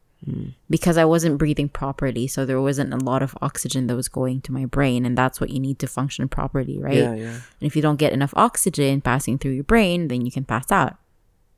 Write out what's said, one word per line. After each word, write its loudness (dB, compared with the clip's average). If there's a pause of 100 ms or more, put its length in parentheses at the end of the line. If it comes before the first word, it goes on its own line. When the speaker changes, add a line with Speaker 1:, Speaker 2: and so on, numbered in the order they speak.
(260)
Speaker 1:
Mm. -8 (180)
Speaker 2:
because 4
I 6
wasn't 4
breathing 0
properly. -4
So -4
there 0
wasn't 0
a -4
lot 0
of -4
oxygen -2
that 0
was -2
going -2
to -10
my -2
brain, 2
and 0
that's 0
what -2
you -4
need -2
to -4
function -4
properly, -4
right? 0
Speaker 1:
Yeah, 2
yeah. -8 (260)
Speaker 2:
And -4
if -4
you 2
don't 2
get 4
enough 0
oxygen 2
passing 0
through -2
your -4
brain, 4
then -2
you -4
can -4
pass -4
out. 2 (640)